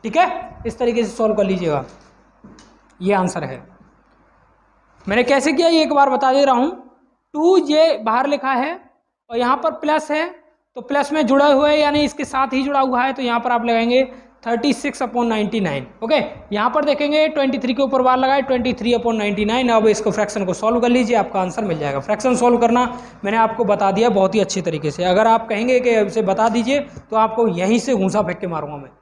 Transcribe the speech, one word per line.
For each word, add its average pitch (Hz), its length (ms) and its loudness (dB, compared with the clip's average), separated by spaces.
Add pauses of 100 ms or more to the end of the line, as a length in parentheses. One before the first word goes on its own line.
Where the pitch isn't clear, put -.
ठीक 220 140 -4
है, - 500 -2
इस 226 120 -8
तरीके 240 240 0
से 208 80 -4
solve 214 240 0
कर 208 100 2
लीजिएगा, 175 380 -2 (1160)
ये 185 140 0
answer 180 300 0
है। 135 140 -10 (1500)
मैंने 214 180 0
कैसे 269 300 2
किया 330 140 2
ये 330 160 4
एक 294 100 -2
बार 277 160 6
बता 262 240 0
दे 277 120 4
रहा 269 100 2
हूँ। 269 160 0 (640)
टू 330 260 4
ये 302 460 2
बाहर 240 220 0
लिखा 277 260 -2
है 294 260 -4 (500)
और 233 80 -6
यहाँ 247 200 0
पर 320 160 -2
plus 302 380 -2
है, 311 160 -2 (480)
तो 247 60 -14
plus 285 320 -2
में 311 140 0
जुड़ा 277 200 4
हुआ 294 220 4
है 302 100 2
यानी 294 220 2
इसके 294 240 -4
साथ 269 280 -4
ही 262 100 0
जुड़ा 277 160 -2
हुआ 254 240 0
है, 262 100 -2
तो 269 80 -8
यहाँ 240 180 -2
पर 240 120 -4
आप 233 140 0
लगाएंगे 233 380 2 (440)
थर्टी 233 260 0
सिक्स - 300 -6
upon 240 220 -2
नाइंटी 220 340 -2
नाइन। 143 260 -2 (180)
ओके, 226 120 0 (360)
यहाँ 208 180 0
पर 294 160 0
देखेंगे 294 420 2
ट्वेंटी 277 300 -2
थ्री 247 160 -2
के 269 100 0
ऊपर 262 180 0
बार 254 160 4
लगाए, 262 240 2
ट्वेंटी 247 320 -2
थ्री 240 200 0
upon 233 220 0
नाइंटी 208 300 -2
नाइन। 240 240 0
अब 220 180 4
इसको 208 240 2
फ्रैक्शन 196 340 -2
को 180 80 -2
सॉल्व 226 260 0
कर 240 100 2
लीजिए, 240 260 2
आपका 202 260 0
आंसर 190 220 -4
मिल 170 160 -4
जाएगा। 143 220 -4
फ्रैक्शन 214 340 0
सॉल्व 240 220 4
करना 233 280 4 (400)
मैंने 208 140 0
आपको 226 260 0
बता 196 260 2
दिया 214 200 2
बहुत 190 240 2
ही 220 40 4
अच्छे 185 220 -2
तरीके 151 300 -4
से। 170 140 -6
अगर 190 220 4
आप 226 220 2
कहेंगे 240 300 0
कि 247 180 2
इसे 208 260 0
बता 208 260 0
दीजिए 240 300 0
तो - 380 -10
आपको 220 320 2
यहीं 185 300 0
से 262 160 0
घूंसा 196 260 0
फेंक 180 180 -4
के 190 80 -8
मारूंगा 151 300 -8
मैं। 135 120 -16 (120)